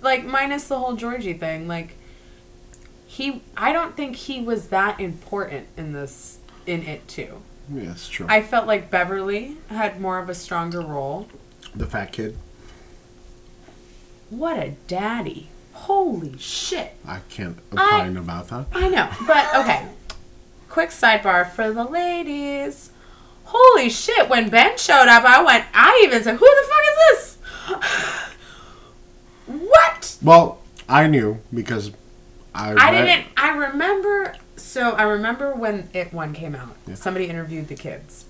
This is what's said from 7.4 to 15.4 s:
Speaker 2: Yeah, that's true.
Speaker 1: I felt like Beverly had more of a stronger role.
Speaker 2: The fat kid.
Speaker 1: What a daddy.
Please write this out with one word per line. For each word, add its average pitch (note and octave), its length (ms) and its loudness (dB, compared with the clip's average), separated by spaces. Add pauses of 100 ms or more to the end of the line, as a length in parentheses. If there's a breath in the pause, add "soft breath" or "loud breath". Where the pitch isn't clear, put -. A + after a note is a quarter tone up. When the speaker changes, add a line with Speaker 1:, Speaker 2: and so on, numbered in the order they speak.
Speaker 2:
Yeah, B2+ 140 -10
that's E2+ 220 -16
true. - 200 -12
Speaker 1:
I G#3+ 140 2
felt A3 240 -4
like G3+ 240 -4
Beverly G3 680 -6 (140)
had G#3 300 -8
more F#3 180 -6
of F3+ 100 -12
a F3+ 60 -10
stronger E3+ 480 -8
role. D3+ 460 -10 (460)
Speaker 2:
The G#2 120 -8
fat G2+ 260 -10
kid. A2 240 -10 (1900 soft breath)
Speaker 1:
What C#4 280 -6
a C#3 160 -8 (120)
daddy. G3+ 640 -8 (240)